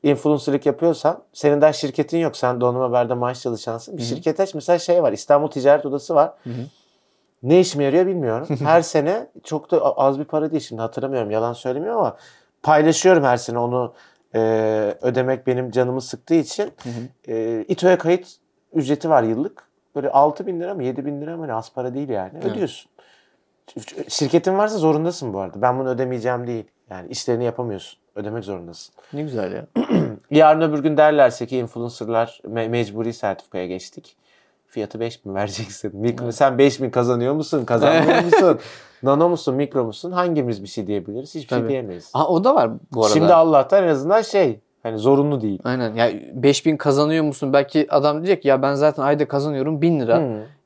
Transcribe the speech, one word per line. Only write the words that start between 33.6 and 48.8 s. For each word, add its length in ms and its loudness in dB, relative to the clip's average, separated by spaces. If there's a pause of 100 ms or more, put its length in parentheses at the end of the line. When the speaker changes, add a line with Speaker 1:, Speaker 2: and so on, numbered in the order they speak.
Speaker 1:
geçtik. 480 -14 (520)
Fiyatı 320 -8
beş 260 -8
bin 100 -10
vereceksin. 640 -8
Mikro, 280 -4
Speaker 2:
Evet. 100 -6
Speaker 1:
sen 220 2
beş 240 4
bin 80 -4
kazanıyor 440 0
musun? 320 -2
Kazanmıyor 580 4
Speaker 2:
<laughs> 0 -
Speaker 1:
musun? 360 4 (440)
Nano 260 4
musun? 260 -2
Mikro 300 -2
musun? 260 -10
Hangimiz 520 -2
bir 40 -14
şey 200 -8
diyebiliriz? 480 -8
Hiçbir 140 -12
Speaker 2:
Tabii. 120 0
Speaker 1:
şey 80 -4
diyemeyiz. 440 -8
Speaker 2:
Aha, 140 0
o 160 2
da 120 4
var 160 2 (220)
bu 120 0
arada. 80 4
Speaker 1:
Şimdi 200 6
Allah'tan 500 6
en 40 2
azından 340 2
şey, 380 0 (240)
hani 140 -6
zorunlu 440 2
değil. 220 -4
Speaker 2:
Aynen. 320 -4
Ya 160 2 (220)
beş 320 2
bin 120 2
kazanıyor 460 2
musun? 300 -2
Belki 360 2
adam 360 0
diyecek 200 0
ya 160 4
"Ben 140 0
zaten 280 2